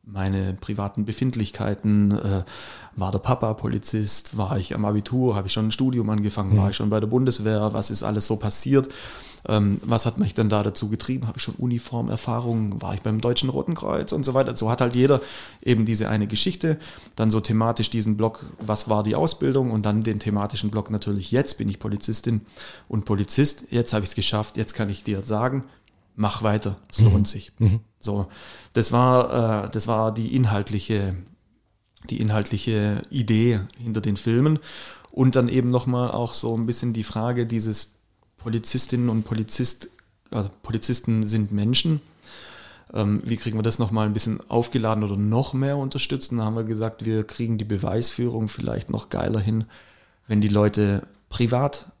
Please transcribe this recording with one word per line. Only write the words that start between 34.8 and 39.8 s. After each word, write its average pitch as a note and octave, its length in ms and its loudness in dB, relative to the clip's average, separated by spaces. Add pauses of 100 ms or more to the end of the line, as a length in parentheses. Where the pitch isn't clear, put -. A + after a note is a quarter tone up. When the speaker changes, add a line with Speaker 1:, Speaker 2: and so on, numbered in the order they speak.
Speaker 1:
und C3 240 4
dann B2 140 4
eben B2 200 2
nochmal B2 420 0
auch A#2 220 -2
so A#2 240 -2
ein A#2 80 0
bisschen A#2+ 280 -2
die A2 100 -2
Frage A#2+ 420 -2
dieses A2+ 500 -4 (420)
Polizistinnen A#2+ 720 0
und A2 140 0
Polizist, - 680 -2 (420)